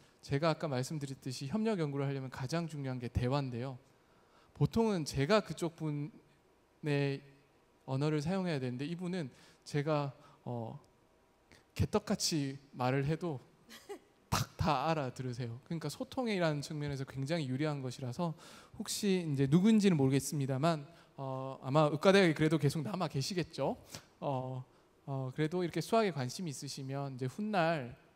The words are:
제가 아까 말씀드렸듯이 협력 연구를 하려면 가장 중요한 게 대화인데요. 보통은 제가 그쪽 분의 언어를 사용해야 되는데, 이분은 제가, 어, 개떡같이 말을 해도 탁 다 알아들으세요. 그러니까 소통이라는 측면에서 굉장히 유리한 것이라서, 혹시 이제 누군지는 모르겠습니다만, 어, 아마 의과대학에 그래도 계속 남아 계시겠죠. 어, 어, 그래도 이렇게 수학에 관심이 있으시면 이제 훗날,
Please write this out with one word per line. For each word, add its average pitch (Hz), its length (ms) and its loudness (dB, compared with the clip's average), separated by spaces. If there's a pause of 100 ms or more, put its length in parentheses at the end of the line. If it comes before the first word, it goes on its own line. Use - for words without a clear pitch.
(220)
제가 143 280 0
아까 156 160 -2
말씀드렸듯이 135 800 -4
협력 214 320 0
연구를 139 300 -2
하려면 135 220 -4
가장 160 360 -4
중요한 139 320 -6
게 120 100 -6
대화인데요. 127 680 0 (760)
보통은 196 500 2
제가 139 360 4
그쪽 160 360 -6
분의 143 1500 -4 (640)
언어를 147 340 2
사용해야 175 400 -2
되는데, 127 240 -4
이분은 170 460 -4 (340)
제가, 147 480 0 (320)
어, 120 340 -8 (960)
개떡같이 151 840 0 (140)
말을 135 340 2
해도 160 340 -2 (880)
탁 - 220 -2 (100)
다 147 300 2
알아들으세요. 127 720 -4
그러니까 156 240 -6
소통이라는 185 720 0
측면에서 143 440 -6
굉장히 135 440 -2
유리한 139 320 -2
것이라서, 131 540 -4 (440)
혹시 185 540 0
이제 139 140 4
누군지는 190 500 6
모르겠습니다만, 139 920 2 (300)
어, 131 460 -8
아마 147 280 6
의과대학에 185 440 6
그래도 156 240 4
계속 147 240 2
남아 175 260 -2
계시겠죠. 156 680 -2 (420)
어, 131 420 -4 (440)
어, 135 280 -4
그래도 160 300 -2
이렇게 165 160 -4
수학에 220 300 2
관심이 147 400 -6
있으시면 135 640 -8
이제 127 100 -6
훗날, 165 720 -2 (200)